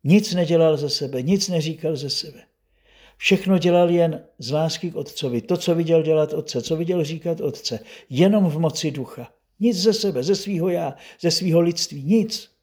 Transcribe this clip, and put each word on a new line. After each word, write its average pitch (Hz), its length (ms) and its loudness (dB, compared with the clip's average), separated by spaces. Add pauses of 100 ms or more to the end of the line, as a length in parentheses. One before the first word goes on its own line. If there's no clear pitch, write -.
Nic 190 300 4
nedělal 165 420 4
ze 139 140 -4
sebe, 131 320 -4
nic 196 260 0
neříkal 160 480 -2
ze 135 140 -8
sebe. - 300 -8 (760)
Všechno 190 420 2
dělal 175 320 4
jen 170 340 0 (140)
z 123 120 -10
lásky 160 400 -2
k - 60 -14
Otcovi. 131 440 -6
To, 180 160 -2
co 180 180 -2
viděl 165 280 2
dělat 156 300 2
Otce, 151 300 -6
co 160 140 -4
viděl 170 280 -2
říkat 160 360 -6
Otce, 127 400 -6 (300)
jenom 190 380 4
v 151 100 -2
moci 160 320 -2
Ducha. - 420 -12 (280)
Nic 226 160 2
ze 202 160 2
sebe, 185 300 -2
ze 185 140 0
svýho 185 320 -4
já, 170 260 -2 (260)
ze 175 100 2
svýho 170 300 2
lidství, 170 420 -2
nic. 202 480 0 (120)